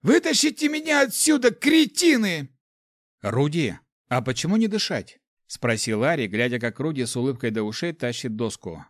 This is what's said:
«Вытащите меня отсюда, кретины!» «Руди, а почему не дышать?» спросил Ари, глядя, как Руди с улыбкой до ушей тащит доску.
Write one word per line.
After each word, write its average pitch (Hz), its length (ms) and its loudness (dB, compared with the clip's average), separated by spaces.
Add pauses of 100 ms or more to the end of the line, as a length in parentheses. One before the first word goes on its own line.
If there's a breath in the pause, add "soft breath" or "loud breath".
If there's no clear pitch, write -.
«Вытащите 294 640 2
меня 302 320 0
отсюда, 254 500 2
кретины!» 254 960 2 (760)
«Руди, 139 560 0 (300)
а 123 140 0
почему 131 340 -2
не 220 140 2
дышать?» 185 500 -4 (300)
спросил 113 540 -2
Ари, 143 240 0
глядя, 117 320 -2
как 117 200 -6
Руди 151 260 -2
с - 100 -8
улыбкой 123 360 -2
до 110 120 -2
ушей 113 280 -4
тащит 120 440 -6
доску. 98 540 -6